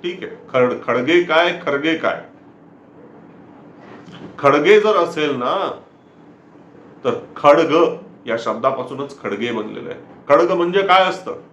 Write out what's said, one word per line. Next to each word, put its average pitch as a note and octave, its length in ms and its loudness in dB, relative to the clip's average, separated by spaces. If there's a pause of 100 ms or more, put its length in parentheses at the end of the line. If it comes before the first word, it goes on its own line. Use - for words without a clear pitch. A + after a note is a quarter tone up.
ठीक F3+ 200 -8
आहे, - 120 -14 (180)
खड-, B2 200 2 (140)
खडगे C#3+ 340 2
काय, E3+ 440 0
खरगे D3 300 -2
काय? G2 300 -4 (2250)
खडगे D3+ 400 6
जर G#3 160 2
असेल D#3 400 -2
ना, C#3+ 360 -4 (1300)
तर A#2+ 100 -2 (220)
खडग D#3 600 4 (320)
या A2+ 120 -2
शब्दापासूनच B2+ 840 -6
खडगे G#2 300 -6
बनलेलं G#2+ 380 -10
आहे. - 100 -14 (300)
खडग E3+ 220 4
म्हणजे F3+ 300 0
काय F#3+ 240 4
असतं? F3+ 300 -8 (180)